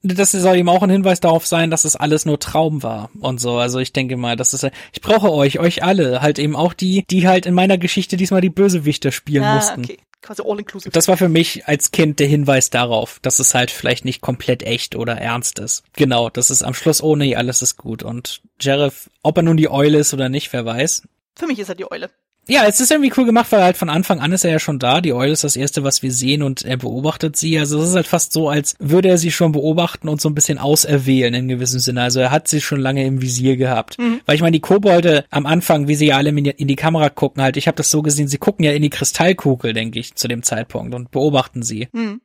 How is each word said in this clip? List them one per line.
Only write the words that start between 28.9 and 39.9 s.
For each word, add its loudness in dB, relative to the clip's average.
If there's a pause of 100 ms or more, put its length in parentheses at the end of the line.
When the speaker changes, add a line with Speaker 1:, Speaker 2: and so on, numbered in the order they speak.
Speaker 1:
er 6
sie 0
schon 2
beobachten -2
und -4
so 0
ein 0
bisschen 2
auserwählen 2
in -2
gewissem -2
Sinne. -2
Also 0
er 2
hat 0
sie 0
schon -4
lange 0
im 0
Visier 0
gehabt. -2
Speaker 2:
Mhm. -2
Speaker 1:
Weil 2
ich 0
meine, 4
die 2
Kobolde 4
am -2
Anfang, 2
wie 2
sie 2
ja 4
alle 2
in 0
die, 2
in -4
die 2
Kamera 2
gucken, -2
halt, 0
ich -2
hab 2
das -2
so 2
gesehen, 0
sie -4
gucken 0
ja 4
in 0
die 2
Kristallkugel, 0
denke -6